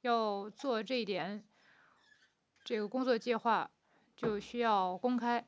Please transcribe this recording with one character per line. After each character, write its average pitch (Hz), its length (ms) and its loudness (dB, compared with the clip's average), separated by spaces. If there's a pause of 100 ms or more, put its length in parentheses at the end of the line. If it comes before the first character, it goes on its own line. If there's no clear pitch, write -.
要 214 480 0
做 220 340 -2
这 240 180 -2
一 220 40 -2
点， 196 400 -4 (1200)
这 233 140 -4
个 208 100 -4
工 254 160 -2
作 240 140 4
计 240 160 0
划 220 360 0 (460)
就 208 240 -2
需 - 180 -10
要 196 380 2
公 247 200 0
开 233 320 0